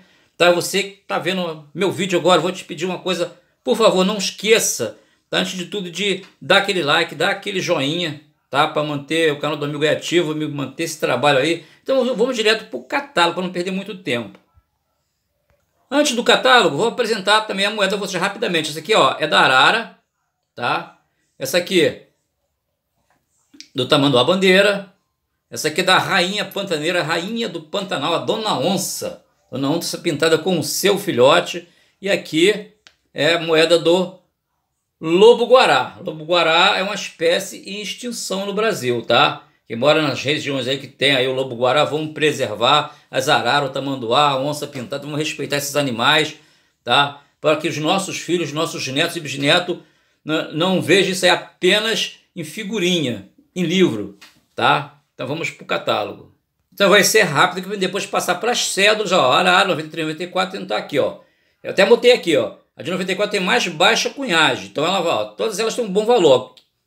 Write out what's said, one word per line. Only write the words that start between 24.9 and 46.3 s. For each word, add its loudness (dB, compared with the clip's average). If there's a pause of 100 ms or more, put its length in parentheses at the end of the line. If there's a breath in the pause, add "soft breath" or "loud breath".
Essa -8
aqui -2
é -2
da 4
Rainha 0
Pantaneira, -4
Rainha -4
do -10
Pantanal, -6
a -2
Dona -4
Onça. -4 (260)
Dona -4
Onça -4
pintada 0
com 0
o -4
seu 0
filhote. 2 (320 soft breath)
E -8
aqui 0 (400)
é 0
a 0
moeda 4
do 2 (840)
Lobo-Guará. 4
Lobo-Guará 2
é -2
uma -4
espécie -4
em -10
extinção -8
no -6
Brasil, -2
tá? 0 (180 soft breath)
Que -12
mora 2
nas -4
regiões -4
aí -2
que -14
tem 0
aí 2
o -2
Lobo-Guará, 0
vamos -4
preservar 0 (140 loud breath)
as -2
araras, 2
o -10
tamanduá, 0
a 0
onça -6
pintada, -10
vamos -8
respeitar -4
esses -6
animais, 0 (480 soft breath)